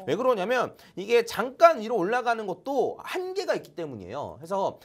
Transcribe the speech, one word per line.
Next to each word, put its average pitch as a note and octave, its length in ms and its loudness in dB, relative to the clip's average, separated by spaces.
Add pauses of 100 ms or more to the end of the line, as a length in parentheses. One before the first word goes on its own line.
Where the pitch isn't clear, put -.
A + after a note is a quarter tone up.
왜 E3 100 0
그러냐면 A3+ 600 0 (200)
이게 A3+ 300 2
잠깐 C4+ 540 4
위로 A3+ 180 -2
올라가는 A3 480 0
것도 A#3 560 -2
한계가 F#4 540 -4
있기 - 180 -8
때문이에요. A2+ 640 -8
그래서 E3 480 -2